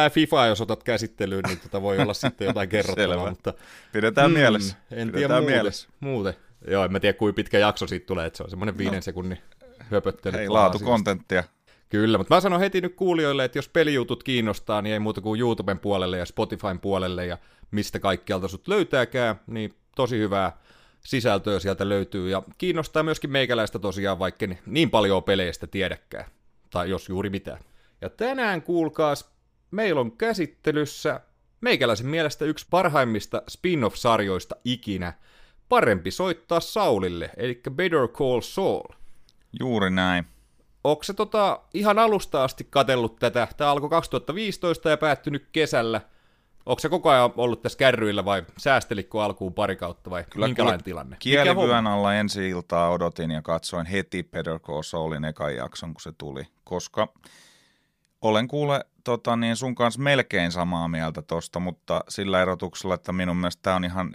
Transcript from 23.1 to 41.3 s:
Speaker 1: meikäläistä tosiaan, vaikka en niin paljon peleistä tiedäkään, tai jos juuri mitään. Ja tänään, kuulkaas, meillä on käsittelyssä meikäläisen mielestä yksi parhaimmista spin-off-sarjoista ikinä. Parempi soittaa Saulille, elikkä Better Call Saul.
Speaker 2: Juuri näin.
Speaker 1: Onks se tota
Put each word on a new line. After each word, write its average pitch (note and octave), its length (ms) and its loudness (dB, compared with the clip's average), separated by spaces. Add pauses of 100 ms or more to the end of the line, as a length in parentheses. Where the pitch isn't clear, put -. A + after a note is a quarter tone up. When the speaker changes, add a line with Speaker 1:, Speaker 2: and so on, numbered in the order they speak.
Speaker 1:
meikäläistä A#2+ 480 0
tosiaan, G2 400 -2
vaikka F#2 260 -4
en F2+ 200 -8
niin C3+ 240 2
paljon G2 340 4
peleistä F#2 440 -2
tiedäkään, - 580 -6 (440)
tai F2 200 -4
jos F#2 200 -6
juuri G2 200 -4
mitään. F#2+ 300 -8 (420)
Ja D#3 80 -8
tänään, A3+ 520 -2
kuulkaas, D#3 720 -2 (400)
meillä F#3 300 0
on A2+ 160 -4
käsittelyssä D3+ 1040 -2 (400)
meikäläisen B2+ 460 2
mielestä D3+ 380 -2
yksi D3+ 240 -4
parhaimmista C3+ 800 2
spin-off-sarjoista A2 1080 0 (100)
ikinä. G2 480 -4 (560)
Parempi A3 420 4
soittaa F3 480 -2
Saulille, G2 760 0
elikkä B2 340 -6
Better D#3 360 2
Call B2 340 0
Saul. - 520 -2 (640)
Speaker 2:
Juuri A2 300 2
näin. F#2 360 2 (580)
Speaker 1:
Onks D#3 240 0
se G3+ 60 -6
tota G3+ 460 0 (140)